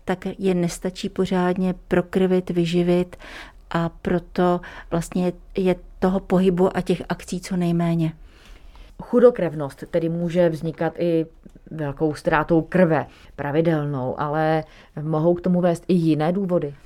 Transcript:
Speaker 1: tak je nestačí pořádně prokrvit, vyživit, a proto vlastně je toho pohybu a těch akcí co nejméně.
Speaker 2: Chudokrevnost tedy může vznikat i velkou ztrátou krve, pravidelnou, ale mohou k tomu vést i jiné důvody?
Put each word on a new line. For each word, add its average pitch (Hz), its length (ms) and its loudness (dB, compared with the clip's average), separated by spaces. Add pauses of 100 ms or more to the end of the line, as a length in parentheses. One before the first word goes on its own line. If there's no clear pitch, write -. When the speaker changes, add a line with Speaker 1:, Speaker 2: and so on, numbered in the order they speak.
Speaker 1:
tak 185 220 -4 (120)
je 190 160 0
nestačí 185 540 -4
pořádně 185 680 0 (140)
prokrvit, 185 640 2
vyživit, 175 680 0 (540)
a 170 180 -2
proto 175 720 -2 (300)
vlastně 180 420 -2 (240)
je 185 200 2 (220)
toho 190 220 0
pohybu 185 560 2
a 180 40 -2
těch 180 280 -2
akcí 180 320 -8
co 185 160 -6
nejméně. 170 560 0 (880)
Speaker 2:
Chudokrevnost 170 880 2
tedy 165 180 0
může 170 400 2
vznikat 165 500 -4
i 165 280 0 (440)
velkou 151 440 -4
ztrátou 160 480 2
krve, 160 440 2 (300)
pravidelnou, 147 840 -2
ale 156 440 0 (380)
mohou 156 320 2
k 175 60 -6
tomu 175 200 2
vést 170 280 0
i - 60 2
jiné 160 380 2
důvody? 175 420 -2 (120)